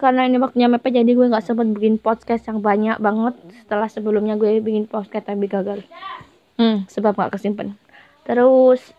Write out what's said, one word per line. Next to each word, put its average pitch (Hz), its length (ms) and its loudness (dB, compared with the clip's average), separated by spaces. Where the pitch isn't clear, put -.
karena 254 240 2
ini 254 160 2
waktunya 247 260 2
mepet, 240 320 0
jadi 233 140 4
gue 247 180 4
nggak 220 140 -2
sempet 226 260 -2
bikin 214 300 2
podcast 226 480 -4
yang 220 160 -6
banyak 214 320 0
banget 220 400 -2
setelah 214 260 -4
sebelumnya 214 480 -2
gue 214 240 2
bikin 214 300 -4
podcast 208 400 -8
tapi 202 180 -4
gagal. 202 380 -6
Hmm, 220 320 0
sebab 208 240 -2
nggak 196 240 -4
kesimpan. 202 400 -6
Terus, 254 560 4